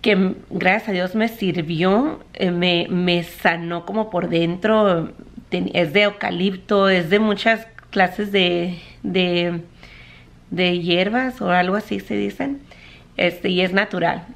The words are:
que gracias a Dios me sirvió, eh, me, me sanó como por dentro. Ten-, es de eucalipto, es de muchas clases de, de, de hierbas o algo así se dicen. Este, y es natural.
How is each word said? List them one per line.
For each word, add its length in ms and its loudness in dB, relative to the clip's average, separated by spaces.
que 340 2
gracias 380 0
a 20 -2
Dios 240 -2
me 120 2
sirvió, 960 0
eh, 180 -2
me, 380 0
me 340 0
sanó 640 -4
como 260 -4
por 180 -2
dentro. 840 2
Ten-, 240 -4
es 200 0
de 100 4
eucalipto, 880 0
es 200 2
de 80 4
muchas 500 2
clases 420 0
de, 480 0
de, 600 0
de 280 2
hierbas 600 0
o 80 -2
algo 260 2
así 240 -4
se 160 -6
dicen. 460 -4
Este, 320 0
y 120 0
es 120 0
natural. 520 -2